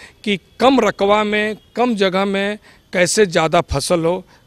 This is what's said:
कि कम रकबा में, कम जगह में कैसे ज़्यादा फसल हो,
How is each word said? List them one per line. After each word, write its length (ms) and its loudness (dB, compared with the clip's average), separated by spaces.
कि 140 -2
कम 200 4
रकबा 440 0
में, 320 -2
कम 180 0
जगह 300 0
में 340 -4
कैसे 340 2
ज़्यादा 340 2
फसल 440 -2
हो, 200 -2